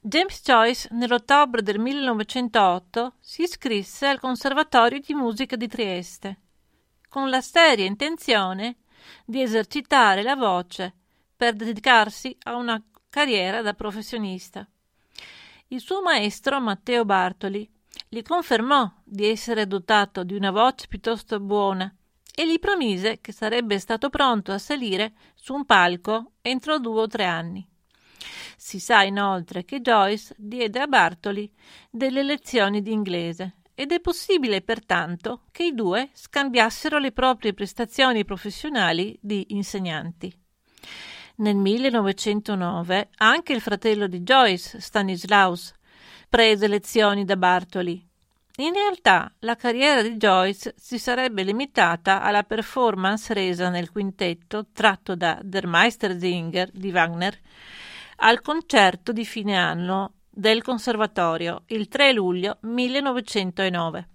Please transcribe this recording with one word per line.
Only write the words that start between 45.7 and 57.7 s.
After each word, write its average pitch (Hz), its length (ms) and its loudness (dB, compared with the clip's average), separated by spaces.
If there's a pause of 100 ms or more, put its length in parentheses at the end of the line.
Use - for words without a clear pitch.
prese 220 360 6
lezioni 202 600 2
da 190 100 0
Bartoli. 180 640 0 (560)
In 311 140 -4
realtà 370 580 2 (100)
la 226 160 -4
carriera 254 440 2
di 226 160 -2
Joyce 196 600 2
si 247 200 -10
sarebbe 247 440 -2
limitata 196 800 0
alla 208 220 2
performance 214 880 -2
resa 180 340 -2
nel 175 220 -4
quintetto 196 840 -6
tratto 196 440 0
da 170 260 -2
Der 190 240 -4
Meistersinger 180 1040 0
di 190 200 -8
Wagner 170 480 0 (800)